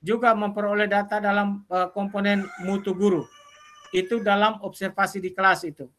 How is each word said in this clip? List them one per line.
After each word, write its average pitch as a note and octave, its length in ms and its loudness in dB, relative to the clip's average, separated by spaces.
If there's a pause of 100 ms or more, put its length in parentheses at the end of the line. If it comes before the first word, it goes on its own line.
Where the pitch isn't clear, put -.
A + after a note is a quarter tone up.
juga A3+ 320 2
memperoleh G#3 520 0
data G3+ 360 0
dalam, G3+ 480 0
eh, F3+ 240 0
komponen G3+ 480 0 (240)
mutu G3 240 -2
guru. F3+ 320 2 (720)
Itu F#3 240 0
dalam G#3 400 2
observasi G3 640 -4
di F#3 80 -6
kelas F#3+ 320 2
itu. D3 240 -10 (100)